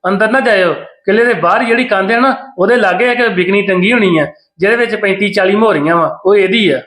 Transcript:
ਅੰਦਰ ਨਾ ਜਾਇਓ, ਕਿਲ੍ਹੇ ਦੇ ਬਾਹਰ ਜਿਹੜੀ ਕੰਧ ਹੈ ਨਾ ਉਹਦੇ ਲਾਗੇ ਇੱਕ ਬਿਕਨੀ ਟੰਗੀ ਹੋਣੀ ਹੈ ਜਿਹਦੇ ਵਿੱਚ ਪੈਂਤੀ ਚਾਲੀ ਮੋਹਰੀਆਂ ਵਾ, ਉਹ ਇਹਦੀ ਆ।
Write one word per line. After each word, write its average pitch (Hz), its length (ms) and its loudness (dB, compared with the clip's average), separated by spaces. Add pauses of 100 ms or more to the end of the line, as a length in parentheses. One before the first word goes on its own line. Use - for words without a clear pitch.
ਅੰਦਰ 202 240 0
ਨਾ 262 80 0
ਜਾਇਓ, 190 340 0 (320)
ਕਿਲ੍ਹੇ 214 200 2
ਦੇ 240 80 0
ਬਾਹਰ 180 300 0
ਜਿਹੜੀ 233 200 0
ਕੰਧ 196 280 -2
ਹੈ 233 80 0
ਨਾ 262 160 0 (220)
ਉਹਦੇ 202 180 2
ਲਾਗੇ 226 360 0
ਇੱਕ 240 160 0
ਬਿਕਨੀ 185 400 0
ਟੰਗੀ 190 260 0
ਹੋਣੀ 190 260 2
ਹੈ - 140 -4 (240)
ਜਿਹਦੇ 196 180 0
ਵਿੱਚ 233 200 -2
ਪੈਂਤੀ 202 380 -2
ਚਾਲੀ 196 220 0
ਮੋਹਰੀਆਂ 170 400 0
ਵਾ, 160 300 -2
ਉਹ 196 100 4
ਇਹਦੀ 196 340 2
ਆ। 131 160 -2